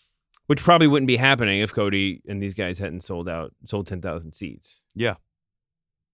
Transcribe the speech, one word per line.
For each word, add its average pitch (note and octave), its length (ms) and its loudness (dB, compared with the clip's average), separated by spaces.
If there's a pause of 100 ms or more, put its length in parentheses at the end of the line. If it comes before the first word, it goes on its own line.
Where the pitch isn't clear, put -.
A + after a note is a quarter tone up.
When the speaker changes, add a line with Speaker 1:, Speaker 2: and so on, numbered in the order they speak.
(460)
Speaker 1:
Which D3 160 0
probably E3+ 240 8
wouldn't C#3+ 220 4
be B2 100 4
happening A#2+ 420 4
if G#2+ 140 -2
Cody G2 520 0
and G2+ 160 -6
these G2 120 -6
guys F2+ 240 -6
hadn't F2+ 240 -8
sold F2 260 -8
out, E2 240 -8 (140)
sold G2+ 200 -6
ten F#2 140 -8
thousand E2 320 -8
seats. - 520 -16 (100)
Speaker 2:
Yeah. A2 220 -4 (960)